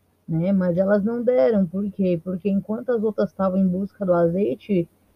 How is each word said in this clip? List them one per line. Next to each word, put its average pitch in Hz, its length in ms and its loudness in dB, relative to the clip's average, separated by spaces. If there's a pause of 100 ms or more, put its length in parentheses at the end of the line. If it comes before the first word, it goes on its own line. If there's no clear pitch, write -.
(260)
né? 165 260 -2
Mas 180 260 0
elas 196 260 2
não 233 180 -4
deram, 240 440 2
por 190 240 -6
quê? 180 340 0
Porque 185 240 -6
enquanto 214 420 -2
as 226 120 0
outras 208 260 -2
estavam 190 300 -2
em 190 100 4
busca 190 380 -4
do 180 80 2
azeite, 175 720 0 (280)